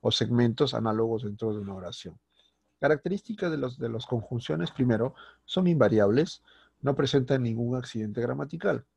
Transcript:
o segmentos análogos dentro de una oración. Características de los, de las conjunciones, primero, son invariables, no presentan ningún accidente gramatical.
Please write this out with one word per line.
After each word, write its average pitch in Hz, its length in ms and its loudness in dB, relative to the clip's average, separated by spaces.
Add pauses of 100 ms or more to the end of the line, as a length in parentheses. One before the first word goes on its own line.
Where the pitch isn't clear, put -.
o 117 80 2
segmentos 120 640 2
análogos 113 500 -2
dentro 104 300 -4
de 104 60 -6
una 98 140 -8
oración. 90 440 -14 (640)
Características 175 720 -2
de 156 60 -2
los, 127 220 -4
de 127 100 -4
las 113 160 -6
conjunciones, 127 680 -4
primero, 123 440 2 (320)
son 185 200 0
invariables, 113 760 4 (400)
no 139 120 2
presentan 135 500 2
ningún 120 320 -2
accidente 110 440 -6
gramatical. 143 640 -2 (120)